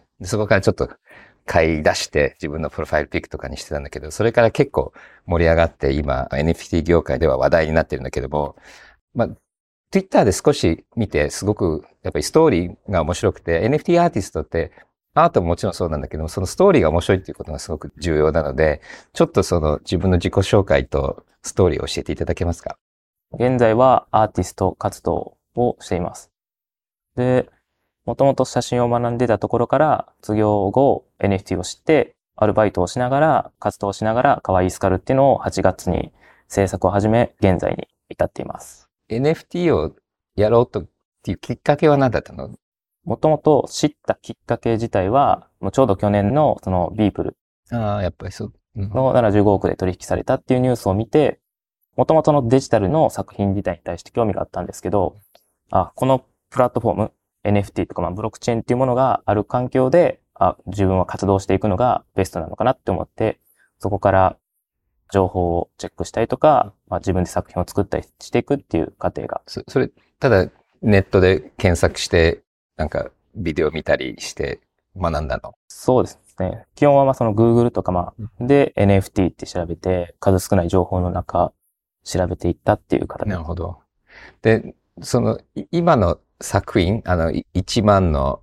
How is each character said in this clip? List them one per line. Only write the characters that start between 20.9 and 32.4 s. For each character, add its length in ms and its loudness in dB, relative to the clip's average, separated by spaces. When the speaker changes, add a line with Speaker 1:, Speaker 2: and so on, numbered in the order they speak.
Speaker 1:
ス 120 -14
ト 120 2
ー 60 2
リ 60 -4
ー 60 -6
を 40 -8
教 100 -8
え 60 -8
て 100 -6
い 20 -4
た 80 -8
だ 120 -4
け 100 -4
ま 80 -2
す 100 -12
か？ 140 -12
Speaker 2:
現 260 0
在 160 4
は 360 4
ア 120 4
ー 60 2
テ 140 -4
ィ 20 -2
ス 80 -16
ト 180 0
活 320 -8
動 320 -4
を 260 0
し 80 -20
て 80 -2
い 20 -2
ま 160 -6
す。 160 -20
で、 320 0
も 100 -6
と 100 2
も 80 4
と 100 0
写 180 -2
真 220 -2
を 60 0
学 220 0
ん 60 -6
で 100 0
た 100 2
と 100 -4
こ 120 0
ろ 80 0
か 100 0
ら、 300 0
卒 140 -4
業 360 2
後、 340 2
エ 100 0
ヌ 60 2
エ 20 -2
フ 80 -8
テ 80 -4
ィ 40 -2
ー 40 -4
を 20 -6
知 160 -12
っ 40 -20
て、 320 2
ア 100 0